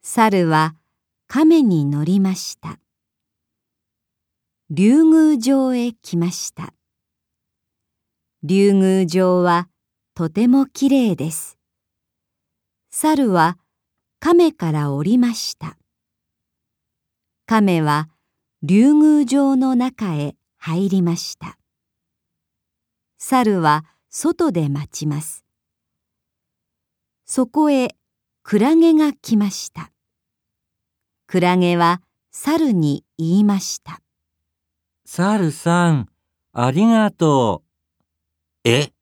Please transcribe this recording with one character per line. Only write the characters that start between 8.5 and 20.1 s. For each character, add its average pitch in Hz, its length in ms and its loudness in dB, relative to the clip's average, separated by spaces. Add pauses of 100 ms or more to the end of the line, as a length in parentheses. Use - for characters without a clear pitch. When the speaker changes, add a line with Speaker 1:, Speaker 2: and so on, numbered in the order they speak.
Speaker 1:
宮 190 360 2
城 180 360 0
は 175 240 0 (460)
と 165 140 -6
て 208 200 0
も 269 180 2
き - 220 -2
れ 247 240 2
い - 40 -4
で 156 140 -6
す。 - 260 -14 (1300)
猿 277 400 -2
は 175 280 0 (600)
亀 339 320 4
か 165 220 -6
ら 147 200 -4
降 143 120 -4
り 220 140 2
ま 240 160 0
し - 220 -10
た。 160 200 -16 (1700)
亀 196 340 0
は 151 280 -2 (560)
竜 220 300 4
宮 302 300 4
城 269 300 0
の 262 220 0
中 240 400 -4